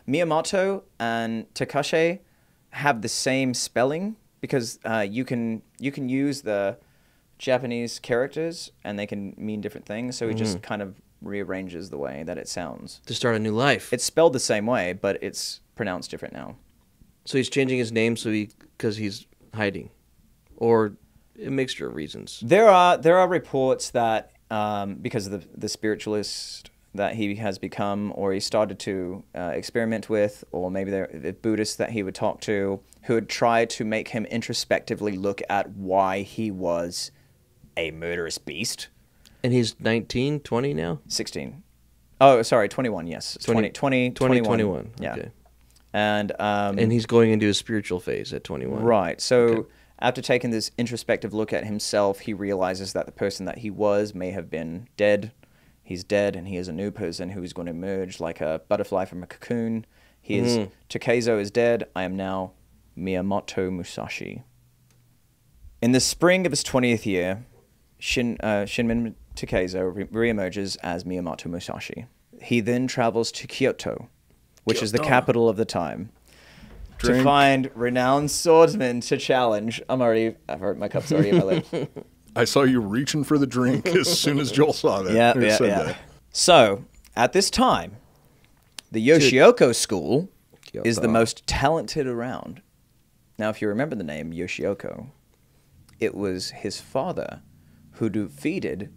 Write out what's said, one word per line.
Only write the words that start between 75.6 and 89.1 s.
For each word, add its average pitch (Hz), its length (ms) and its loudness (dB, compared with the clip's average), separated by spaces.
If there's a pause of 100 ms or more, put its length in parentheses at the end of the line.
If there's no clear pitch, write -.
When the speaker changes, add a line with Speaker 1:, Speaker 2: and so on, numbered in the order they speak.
Speaker 1:
time, 85 460 -4 (880)
to - 100 -2
Speaker 3:
Drink. 127 160 4
Speaker 1:
find 139 500 6
renowned 127 560 2
swordsmen 151 720 6
to 139 140 0
challenge. 117 720 2
I'm 131 140 2
already, 113 320 4 (140)
I've 80 140 -6
already, 95 180 -2
my 104 80 -4
cup's - 240 -2
already 156 180 4
in 180 80 6
my 170 60 4
lip. 170 640 -4 (140)
Speaker 3:
<laughs> - 160 -10
I 117 80 4
saw 139 180 4
you 131 180 4
reaching 131 440 -2
for 151 140 2
the 139 80 4
drink 123 420 0
as 170 320 2
soon 147 180 2
as 135 140 0
Joel 143 200 4
saw 98 300 2
that. 95 100 0
Speaker 1:
Yeah, 117 240 6
Speaker 3:
Or 123 80 4
Speaker 1:
yeah, 107 120 6
Speaker 3:
said 117 120 4
Speaker 1:
yeah. 98 140 2
Speaker 3:
that. 82 140 -4 (360)
Speaker 1:
So, 120 520 8 (320)
at 123 160 4
this 196 180 2
time, 120 460 2 (960)
the 113 120 -2
Speaker 2:
Dude. 151 180 8